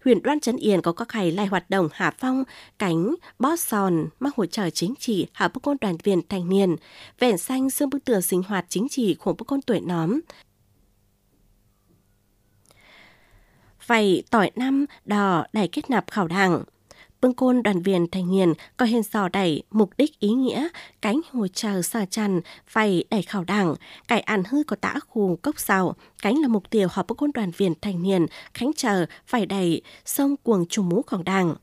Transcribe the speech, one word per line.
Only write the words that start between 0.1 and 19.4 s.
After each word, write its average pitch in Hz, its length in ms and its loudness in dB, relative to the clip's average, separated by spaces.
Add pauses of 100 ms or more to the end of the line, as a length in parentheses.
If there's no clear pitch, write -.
Đoan 294 180 0
Trấn 240 160 -2
Yên 190 260 2
có 170 100 0
các 226 160 -6
khai 190 220 0
lai 196 160 -2
hoạt 190 240 -2
động 190 220 2
Hà 170 180 0
Phong, 262 340 -2 (340)
cánh, 185 360 0 (240)
bó 302 180 2
sòn, 185 500 0 (140)
mắc 285 160 -4
hỗ 196 100 0
trợ 180 240 -4
chính 202 280 -4
trị, 190 340 -2
hạ 208 160 -2
bưng 254 120 -8
côn 285 200 -2
đoàn 185 220 -2
viên 185 260 0
thanh 180 200 -4
niên. 190 280 2 (420)
Vẹn 233 200 2
xanh, 262 320 -2
xương 285 200 -2
bức 277 140 -4
tường 208 180 2
sinh 185 200 0
hoạt 190 260 -4
chính 214 200 -2
trị 208 320 0
của 180 120 -2
bưng 190 140 -6
côn 277 160 -2
tuổi 202 180 0
nóm. 180 400 -2 (3750)
Vậy 208 440 4
tỏi 202 260 4
năm, 269 300 0 (180)
đò, 196 480 2
đầy 202 160 0
kết - 220 -6
nạp 214 200 0
khảo 185 180 -2
đảng. 180 340 2 (640)
Bưng 254 80 4
côn 254 280 2
đoàn 190 200 0
viên 180 280 2
thanh 185 200 -2
niên 185 220 4 (240)
có 247 100 2
hình 226 160 2
sò 208 260 -2
đẩy 180 420 0